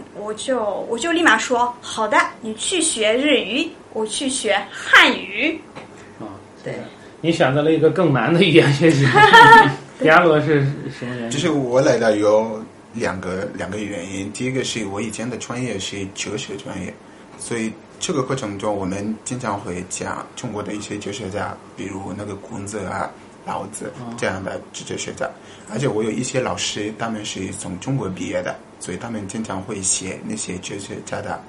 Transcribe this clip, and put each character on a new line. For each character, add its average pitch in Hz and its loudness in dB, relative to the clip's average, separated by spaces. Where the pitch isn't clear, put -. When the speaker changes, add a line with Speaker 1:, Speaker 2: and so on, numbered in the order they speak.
Speaker 1:
我 214 -8
就， 220 -2
我 233 -2
就 330 -2
立 339 2
马 226 8
说 240 0
：“好 - -4
的， 214 2
你 220 -8
去 359 -2
学 214 0
日 277 4
语， 240 -2
我 220 -4
去 262 -4
学 202 0
汉 339 6
语。” 269 -4
Speaker 2:
啊， 107 -12
Speaker 1:
对。 117 -10
Speaker 2:
你 165 2
选 160 4
择 147 2
了 156 4
一 156 4
个 147 6
更 170 2
难 123 2
的 170 6
语 175 4
言 143 8
学 165 6
习。 139 4
Speaker 1:
<laughs> - 8
Speaker 2:
迪 262 -2
亚 160 8
罗 156 6
是 143 4
什 - -10
么 123 -8
原 117 -8
因？ 117 -6
Speaker 3:
就 123 -2
是 175 0
我 131 2
来 135 4
的 110 4
有 107 2
两 92 -4
个， 92 -4
两 90 -8
个 104 -6
原 98 -8
因。 101 -8
第 120 -8
一 131 -2
个 127 -2
是 113 -4
我 98 -6
以 113 -6
前 113 -8
的 120 -8
专 123 -8
业 120 -4
是 98 -8
哲 139 -8
学 101 -8
专 98 -10
业， 92 -10
所 - -8
以 110 -4
这 - -6
个 139 0
过 135 -4
程 101 -6
中 107 -4
我 98 -4
们 101 -4
经 127 -6
常 104 -4
会 92 -8
讲 - -8
中 110 -10
国 104 -6
的 104 -8
一 104 -8
些 104 -10
哲 104 -8
学 98 -10
家， 92 -6
比 95 -10
如 95 -10
那 104 -10
个 101 -10
孔 101 -12
子 104 -8
啊、 92 -6
老 180 -8
子 107 -10
这 110 -4
样 95 -6
的 - -8
哲 - -10
学 - -8
家。 - -6
Speaker 2:
哦。 - -8
Speaker 3:
而 220 -6
且 139 0
我 107 0
有 110 -2
一 113 -4
些 127 -4
老 95 -4
师， 107 -6
他 117 -6
们 107 -8
是 95 -8
从 92 -10
中 135 -4
国 104 -4
毕 92 -8
业 92 -4
的， 92 -6
所 143 -10
以 - -8
他 120 -10
们 104 -8
经 110 -8
常 95 -6
会 101 -8
写 - -4
那 110 -6
些 92 -8
哲 101 -10
学 - -12
家 90 -8
的 92 -8